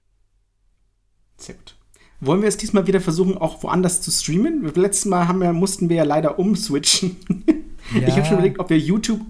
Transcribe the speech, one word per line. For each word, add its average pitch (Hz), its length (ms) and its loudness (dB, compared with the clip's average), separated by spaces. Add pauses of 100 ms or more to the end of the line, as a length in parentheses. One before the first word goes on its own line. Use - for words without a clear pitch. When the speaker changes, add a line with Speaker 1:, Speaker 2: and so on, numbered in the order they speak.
(1400)
Speaker 1:
Sehr - 200 -20
gut. - 200 -20 (460)
Wollen 160 200 2
wir 214 80 2
es 196 80 -2
diesmal 196 300 0
wieder 185 140 2
versuchen, 185 360 0
auch - 260 -6
woanders 180 380 0
zu - 100 -8
streamen? 247 520 -2 (120)
Letztes 196 300 0
Mal 180 220 0
haben 185 120 0
wir, 175 140 2
mussten 180 360 0
wir 170 80 4
ja 160 60 4
leider 151 360 0
umswitchen. 180 760 0 (280)
<laughs> - 220 0 (260)
Speaker 2:
Ja. 127 140 2
Speaker 1:
Ich 131 80 4
hab 139 100 4
schon 180 100 2
überlegt, 185 240 2
ob 175 100 -4
wir 160 80 4
YouTube 202 520 0